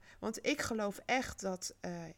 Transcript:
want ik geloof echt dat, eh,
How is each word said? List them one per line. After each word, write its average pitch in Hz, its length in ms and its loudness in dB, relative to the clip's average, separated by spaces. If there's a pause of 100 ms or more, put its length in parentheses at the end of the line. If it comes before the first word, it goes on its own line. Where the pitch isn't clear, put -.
(180)
want 220 260 -2
ik 285 160 6
geloof 208 440 0
echt - 360 2
dat, 185 380 -2
eh, 175 240 -6 (140)